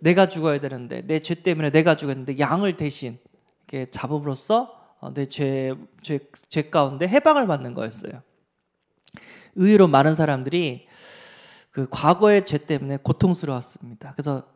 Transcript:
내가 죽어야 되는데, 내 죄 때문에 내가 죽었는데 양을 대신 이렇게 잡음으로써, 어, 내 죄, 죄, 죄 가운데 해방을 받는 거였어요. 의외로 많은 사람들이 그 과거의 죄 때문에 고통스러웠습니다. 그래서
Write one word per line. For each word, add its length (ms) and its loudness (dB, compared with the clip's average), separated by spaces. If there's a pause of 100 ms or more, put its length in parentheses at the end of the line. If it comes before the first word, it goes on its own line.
내가 260 4
죽어야 320 -2
되는데, 420 -10
내 200 -2
죄 140 -6
때문에 360 -2
내가 240 6
죽었는데 440 -6
양을 380 0
대신 400 -8 (500)
이렇게 240 -8
잡음으로써, 800 -2 (280)
어, 140 -14
내 120 -6
죄, 480 -4 (300)
죄, 160 -6 (300)
죄 200 -4
가운데 380 0
해방을 400 4
받는 260 -4
거였어요. 480 -10 (1300)
의외로 320 8
많은 280 6
사람들이 720 -2 (840)
그 180 -6
과거의 560 4
죄 120 -2
때문에 400 -6
고통스러웠습니다. 1160 -4
그래서 420 -6